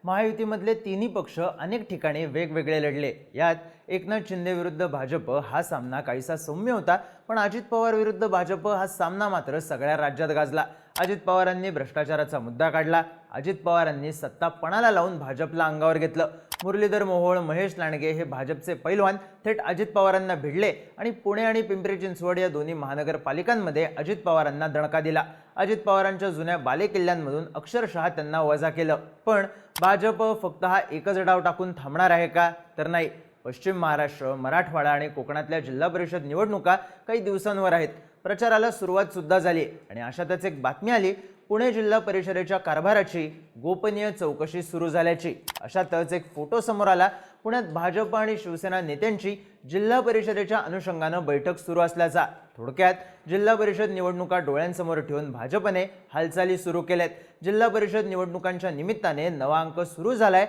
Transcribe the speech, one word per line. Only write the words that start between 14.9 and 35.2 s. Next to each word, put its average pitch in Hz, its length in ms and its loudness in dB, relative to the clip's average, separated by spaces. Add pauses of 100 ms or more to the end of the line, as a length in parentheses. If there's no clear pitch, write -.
लावून 180 280 2
भाजपला 143 460 -2
अंगावर 156 320 4
घेतलं. 160 320 0 (340)
मुरलीधर 208 400 2
मोहोळ, 180 360 4
महेश 170 380 -2
लांडगे 156 340 -2
हे 160 120 -2
भाजपचे 139 500 -6
पैलवान 196 440 2 (280)
थेट 214 160 0
अजित 185 260 -2
पवारांना 190 480 4
भिडले 151 380 0 (240)
आणि 226 160 -4
पुणे 208 300 -2
आणि 226 180 2
पिंपरी 196 360 -2
चिंचवड 180 420 -2
या 185 80 2
दोन्ही 151 260 -4
महानगरपालिकांमध्ये 151 1120 -2 (100)
अजित 160 200 -4
पवारांना 156 500 0
दणका 151 320 0
दिला. 156 240 0 (320)
अजित 208 220 0
पवारांच्या 196 520 2
जुन्या 165 280 -2
बालेकिल्ल्यांमधून 165 880 -2 (100)
अक्षरशः 175 520 -2
त्यांना 160 340 -2
वजा 151 280 2
केलं. 156 300 0 (260)
पण 208 200 4 (360)
भाजप 202 420 4 (180)
फक्त 180 240 -4
हा 185 160 4 (100)
एकच 170 280 -2
डाव 185 200 4
टाकून 180 380 0
थांबणार 156 340 4
आहे 170 160 6
का? 170 240 4 (260)
तर 156 100 -2
नाही. 170 220 2 (360)
पश्चिम 185 320 -4
महाराष्ट्र, 147 580 0
मराठवाडा 147 560 2
आणि 147 160 0
कोकणातल्या 151 520 -4